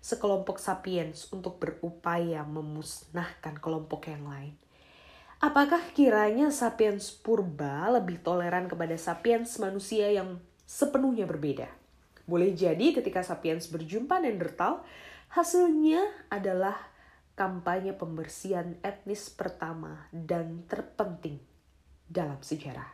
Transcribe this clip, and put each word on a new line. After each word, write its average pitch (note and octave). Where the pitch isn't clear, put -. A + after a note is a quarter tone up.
sekelompok G3
sapiens F3+
untuk F3+
berupaya E3+
memusnahkan D#3
kelompok D#3+
yang D3
lain. C#3+
Apakah D4
kiranya A3+
sapiens A3
purba E3
lebih F3+
toleran F3
kepada E3+
sapiens A3+
manusia G3+
yang F#3+
sepenuhnya C4
berbeda? D3
Boleh F3
jadi F3+
ketika F#3+
sapiens E3
berjumpa F#3+
Neanderthal, G#3
hasilnya E4+
adalah G3
kampanye F#3
pembersihan E3+
etnis G3+
pertama D#3+
dan E3
terpenting F3
dalam D3+
sejarah. C3